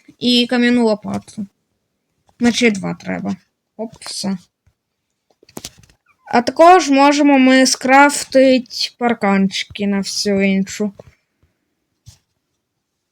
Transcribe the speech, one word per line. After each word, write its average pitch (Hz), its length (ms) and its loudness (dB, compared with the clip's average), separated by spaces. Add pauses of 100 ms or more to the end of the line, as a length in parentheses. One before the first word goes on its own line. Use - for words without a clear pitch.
(240)
І 240 240 0
кам'яну 240 380 0
лопату. 202 600 -8 (920)
Значить, 240 340 0
два 175 200 -8
треба. 185 420 -10 (420)
Оп, 226 240 -14
все. - 360 -10 (1900)
А 240 160 -2
також 320 480 4
можемо 285 500 4
ми 262 260 4
скрафтить 262 1300 0
парканчики 202 880 -4
на 202 100 -4
всю 196 440 -4
іншу 196 520 -4 (2250)